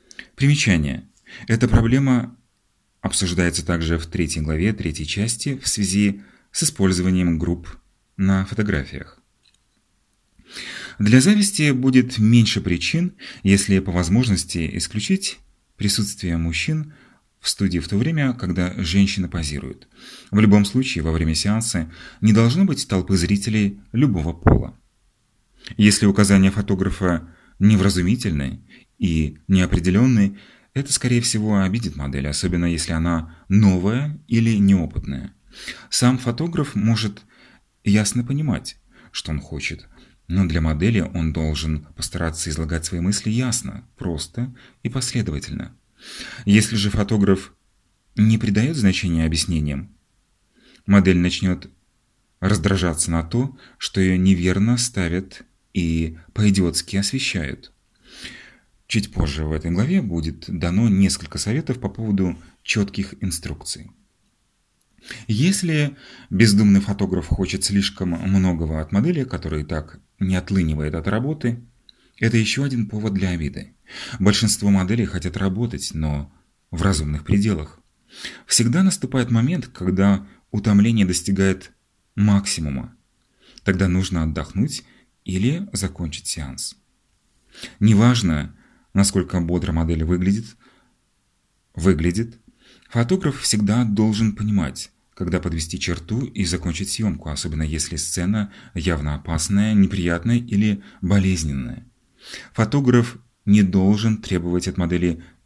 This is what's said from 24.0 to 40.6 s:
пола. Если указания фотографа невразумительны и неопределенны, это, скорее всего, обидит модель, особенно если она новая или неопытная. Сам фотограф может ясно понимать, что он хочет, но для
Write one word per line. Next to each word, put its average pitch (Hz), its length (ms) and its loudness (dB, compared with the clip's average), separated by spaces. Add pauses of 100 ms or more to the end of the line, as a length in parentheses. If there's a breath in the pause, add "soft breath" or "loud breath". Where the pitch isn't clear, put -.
пола. - 440 0 (1000 loud breath)
Если 104 260 6
указания 98 460 6
фотографа 92 800 -2 (280 loud breath)
невразумительны 95 1040 2 (380 loud breath)
и 80 400 0 (100)
неопределенны, 95 880 4 (360 loud breath)
это, 135 180 -4
скорее 120 300 0
всего, 107 400 0
обидит 95 340 -2
модель, 69 320 -4
особенно 87 380 -2
если 85 260 -2
она 82 440 -2 (120)
новая 107 800 2
или 113 300 2
неопытная. 80 760 0 (560 loud breath)
Сам 123 280 2
фотограф 147 560 -4
может 107 480 0 (640 soft breath)
ясно 104 400 2
понимать, 135 540 -4 (320 soft breath)
что - 220 -10
он 73 80 -4
хочет, 76 460 -10 (400 soft breath)
но 92 200 2
для 80 160 0